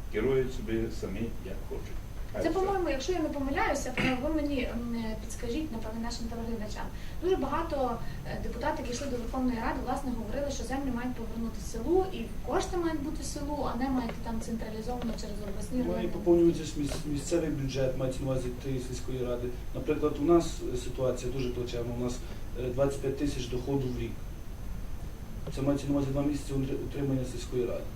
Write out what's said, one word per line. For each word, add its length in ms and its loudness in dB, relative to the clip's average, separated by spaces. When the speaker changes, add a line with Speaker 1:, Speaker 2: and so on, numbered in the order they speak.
Speaker 1:
керують 420 2
собі 280 0
самі, 200 -2
як 100 -4
хочуть. 280 -6
Speaker 2:
Це, 60 4
Speaker 1:
А 40 2
Speaker 2:
по-моєму, 360 2
якщо 240 0
я 80 0
не 80 2
помиляюся, 680 0
то 60 2
ви 60 2
мені, 280 2
м, 420 -2
підскажіть, 480 -2
напевне, 280 -4
нашим 260 -2
телеглядачам. 600 -4
Дуже 140 4
багато, 600 0
е, 160 -4
депутатів, 380 0
які 120 -2
йшли 140 -2
до 100 -2
Верховної 440 0
Ради, 260 0
власне, 320 0
говорили, 320 -2
що 140 -2
землі 300 -2
мають 200 -2
повернути 460 -4
селу, 400 4
і 80 -2
кошти 300 2
мають 260 2
бути 220 -2
селу, 500 -2
а 80 -2
не 60 2
мають 240 2
там 140 -2
централізовано 800 -2
через 160 -4
обласні 300 -2
Speaker 3:
Має 120 2
Speaker 2:
органи. 180 0
Speaker 3:
поповнюватися 680 6
міс-, 300 0
місцевий 440 2
бюджет, 480 2
мається 260 0
на 60 0
увазі 180 0
тієї 260 0
сільської 360 -2
ради. 240 0
Наприклад, 460 2
у 40 2
нас, 220 8
е, 20 2
ситуація 560 0
дуже 160 0
плачевна, 520 -2
у 40 2
нас, 100 0
е, 100 -2
двадцять 300 2
п'ять 180 0
тисяч 280 0
доходу 400 0
в 40 0
рік. 120 -2
Це 80 0
мається 240 4
на 60 2
увазі 200 4
два 100 2
місяці 300 0
утри-, 240 0
утримання 460 0
сільської 340 0
ради. 180 -2